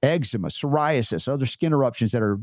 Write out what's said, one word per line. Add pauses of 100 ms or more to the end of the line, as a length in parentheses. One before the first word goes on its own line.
eczema,
psoriasis,
other
skin
eruptions
that
are